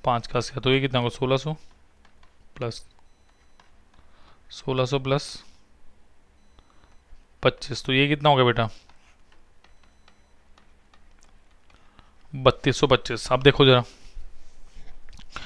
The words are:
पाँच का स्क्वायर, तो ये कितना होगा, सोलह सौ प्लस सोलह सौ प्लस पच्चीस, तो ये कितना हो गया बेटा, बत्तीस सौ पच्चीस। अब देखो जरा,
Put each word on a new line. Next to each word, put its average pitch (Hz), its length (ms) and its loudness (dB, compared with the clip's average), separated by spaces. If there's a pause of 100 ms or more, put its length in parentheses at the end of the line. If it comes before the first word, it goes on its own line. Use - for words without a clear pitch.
पाँच 120 220 0
का - 140 -2
स्क्वायर, 117 240 -6
तो 127 80 2
ये 135 80 4
कितना 131 180 -2
होगा, 120 180 -4
सोलह 131 200 0
सौ 151 200 -4 (1000)
प्लस 120 280 -8 (1700)
सोलह 131 340 -4
सौ 139 120 -2
प्लस 135 260 -2 (2250)
पच्चीस, - 420 -2
तो 135 80 -2
ये 135 160 4
कितना 147 200 0
हो 143 80 6
गया 127 80 6
बेटा, 117 240 2 (3750)
बत्तीस 131 460 2
सौ - 80 4
पच्चीस। 127 460 0
अब 127 100 0
देखो 139 240 6
जरा, 127 160 8 (1600)